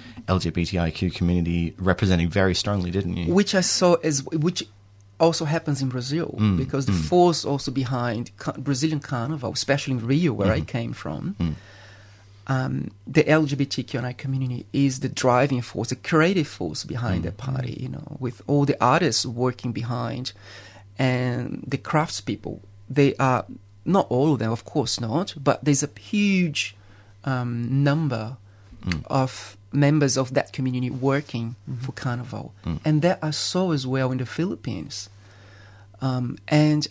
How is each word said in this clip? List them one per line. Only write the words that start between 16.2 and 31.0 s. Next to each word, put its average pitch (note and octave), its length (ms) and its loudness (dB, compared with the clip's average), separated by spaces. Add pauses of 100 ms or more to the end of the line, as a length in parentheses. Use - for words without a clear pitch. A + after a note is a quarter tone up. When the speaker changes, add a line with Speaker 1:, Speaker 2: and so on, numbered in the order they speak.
Speaker 2:
force - 380 -6
behind F#2+ 380 -2
Speaker 1:
Mm. - 20 -4
Speaker 2:
the - 80 -4
party, B2+ 460 -6
you B2+ 100 -6
know, C#3+ 300 -10
with B2 280 -6
all C#3+ 180 4
the C#3 160 2
artists C#3 440 4
working B2 480 -2
behind A#2+ 580 -6 (680)
and B2 680 0
the C3+ 100 -4
craftspeople. - 840 -4 (300)
They C#3 260 4
are, B2+ 280 2 (400)
not F#3 240 4
all C#3 240 4
of A#2 60 0
them, A2+ 120 0
of A2+ 140 -4
course - 340 -2
not, B2 380 -2
but C#3 260 0
there's C#3+ 200 2
a C#3+ 60 -4 (100)
huge, F#3+ 760 0 (480)
um, B2 600 0
number C3 540 0 (460)
Speaker 1:
Mm. E2 240 -4
Speaker 2:
of - 500 -2 (140)
members C#3+ 460 4
of C3 160 -2
that - 200 0
community B2+ 360 -2
working B2+ 640 -2 (140)